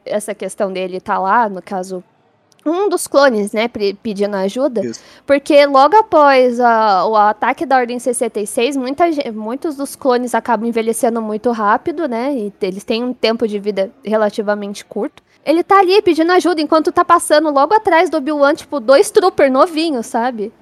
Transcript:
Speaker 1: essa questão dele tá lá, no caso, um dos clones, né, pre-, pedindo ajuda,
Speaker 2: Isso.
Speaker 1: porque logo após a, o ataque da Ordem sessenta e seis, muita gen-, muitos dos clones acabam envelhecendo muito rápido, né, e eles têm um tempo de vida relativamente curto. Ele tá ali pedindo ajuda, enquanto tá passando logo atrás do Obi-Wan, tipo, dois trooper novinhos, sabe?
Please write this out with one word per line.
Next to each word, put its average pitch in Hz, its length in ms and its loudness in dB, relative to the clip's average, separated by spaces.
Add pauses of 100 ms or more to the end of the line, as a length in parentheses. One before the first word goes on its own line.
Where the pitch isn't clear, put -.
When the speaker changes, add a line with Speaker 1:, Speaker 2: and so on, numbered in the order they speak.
Speaker 1:
essa 208 300 -6
questão 190 380 -6
dele 185 280 -6
tá 190 180 -4
lá, 208 300 0
no 185 140 -10
caso, 185 420 -10 (600)
um 359 240 -2
dos 349 200 -4
clones, 247 440 2
né, 226 140 -2
pre-, 202 280 -4
pedindo 202 420 -4
ajuda, 226 500 -2
Speaker 2:
Isso. - 140 -10 (260)
Speaker 1:
porque 285 400 4
logo 285 300 4
após 277 640 4
a, 220 460 2
o 220 100 0
ataque 214 500 2
da 262 120 2
Ordem 240 200 -4
sessenta 233 400 -4
e 208 80 -4
seis, 254 300 -2
muita 277 340 -2
gen-, 285 220 -4
muitos 226 440 -8
dos 277 200 -10
clones 247 380 -2
acabam 233 340 -2
envelhecendo 226 540 -2
muito 214 280 -4
rápido, 233 560 -2
né, 247 280 -4
e 208 260 -6
eles 190 240 -6
têm 226 180 -4
um 247 120 -4
tempo 226 340 -2
de 208 100 -6
vida 196 320 -4 (140)
relativamente 208 800 -4
curto. - 380 -10 (220)
Ele 330 200 0
tá 392 160 4
ali 392 220 4
pedindo 320 280 2
ajuda, 349 300 2
enquanto 311 320 0
tá 349 120 2
passando 320 460 2
logo 294 240 2
atrás 370 360 2
do 320 80 -2
Obi-Wan, 285 360 0
tipo, - 240 -8
dois 269 320 4
trooper 302 400 2
novinhos, 294 560 0
sabe? 233 560 -6